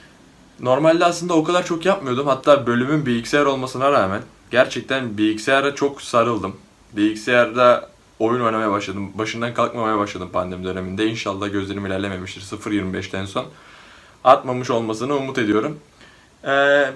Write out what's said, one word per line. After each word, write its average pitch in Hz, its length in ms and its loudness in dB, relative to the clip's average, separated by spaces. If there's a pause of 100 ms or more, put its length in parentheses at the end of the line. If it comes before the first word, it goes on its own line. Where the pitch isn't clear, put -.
(600)
Normalde 160 460 4
aslında 175 280 0
o 156 100 4
kadar 175 220 0
çok 170 200 -4
yapmıyordum. 143 420 0
Hatta 135 400 4
bölümün 127 380 0
bilgisayar 123 400 2
olmasına 131 460 0
rağmen 104 300 2 (300)
gerçekten 123 640 0
bilgisayara 135 580 0
çok 139 260 -2
sarıldım. 113 540 0 (380)
Bilgisayarda 113 1000 2 (280)
oyun 117 220 2
oynamaya 110 300 0
başladım. 101 440 -4
Başından 113 380 -4
kalkmamaya 117 440 -2
başladım 92 360 -4
pandemi 90 300 -4
döneminde. 92 440 -4
İnşallah 101 440 -4
gözlerim 98 340 -6
ilerlememiştir. 95 560 -6
Sıfır 107 300 -10
yirmi 95 220 -2
beşten 95 320 -6
son 123 200 -6 (800)
atmamış 127 460 4
olmasını 117 460 -2
umut 135 220 -4
ediyorum. 117 420 0 (640)
Ee, 139 520 4